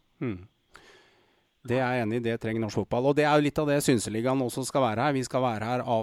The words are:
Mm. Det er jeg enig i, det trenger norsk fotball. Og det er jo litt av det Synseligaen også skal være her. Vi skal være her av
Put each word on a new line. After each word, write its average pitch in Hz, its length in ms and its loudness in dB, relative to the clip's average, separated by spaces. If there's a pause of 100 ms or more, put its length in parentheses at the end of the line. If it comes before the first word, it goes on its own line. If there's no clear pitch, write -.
(220)
Mm. 110 180 -4 (1300)
Det 123 120 0
er 127 160 0
jeg 123 140 0
enig 113 100 0
i, 123 80 -4
det 113 160 -2
trenger 113 220 -2
norsk 104 160 -4
fotball. 123 320 2
Og 143 40 2
det 147 140 -2
er 151 80 4
jo 147 80 4
litt 143 160 -2
av 151 80 -2
det 143 60 2 (100)
Synseligaen 120 560 2
også 127 240 -4
skal 139 160 0
være 113 240 0
her. 147 80 2
Vi 131 140 0
skal 127 160 -2
være 110 260 -2
her 123 160 -2
av 117 180 2